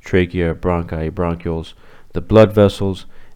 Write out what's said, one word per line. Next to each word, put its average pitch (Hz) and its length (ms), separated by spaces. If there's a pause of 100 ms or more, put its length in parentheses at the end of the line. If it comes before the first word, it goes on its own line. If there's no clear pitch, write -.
trachea, 87 560
bronchi, 85 560
bronchioles, 85 640 (400)
the 90 60
blood 104 320
vessels, 101 540 (300)